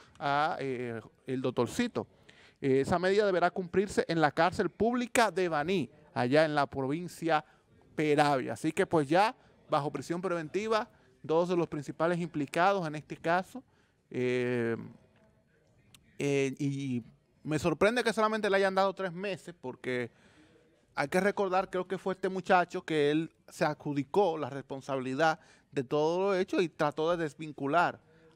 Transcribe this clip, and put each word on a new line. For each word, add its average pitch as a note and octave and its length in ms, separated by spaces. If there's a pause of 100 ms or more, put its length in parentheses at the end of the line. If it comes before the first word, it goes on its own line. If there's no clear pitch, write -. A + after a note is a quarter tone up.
(200)
a, D3 400
eh, B2 400 (260)
el C3 160
doctorcito. B2+ 640 (560)
Eh, C3+ 200
esa F3 180
medida G3 260
deberá F3+ 240
cumplirse F#3+ 580
en E3 140
la D3 100
cárcel F3+ 380
pública A#3 600
de F3+ 180
Baní, D#3 400 (240)
allá B2+ 320
en D3+ 80
la C#3+ 140
provincia D#3 760 (520)
Peravia. D3 580
Así D#3 180
que F#3 140
pues D#3 220
ya, G3 280 (340)
bajo D3 220
prisión D#3+ 300
preventiva, F#3 640 (360)
dos E3 260
de F#3 60
los E3+ 120
principales D#3+ 520
implicados E3+ 680
en D3+ 80
este D3+ 220
caso. F3+ 460 (480)
Eh, B2 640 (1400)
eh, C#3 400
y C#3 440 (380)
me D#3 160
sorprende F#3+ 460
que A3+ 100
solamente G#3+ 360
le G3 80
hayan F#3+ 180
dado F#3+ 180
tres F#3 200
meses, F3+ 460
porque B2 520 (840)
hay C#3+ 140
que F3+ 140
recordar, F#3+ 480
creo F#3 180
que F#3 100
fue F#3 160
este F#3+ 160
muchacho F3+ 540
que D3 280
él D#3 220 (160)
se - 160
adjudicó D3+ 720
la C3+ 120
responsabilidad C3+ 880 (320)
de C#3 120
todo D#3 380
lo G3 140
hecho F#3+ 260
y E3 80
trató D#3 420
de F3 100
desvincular D3+ 800 (360)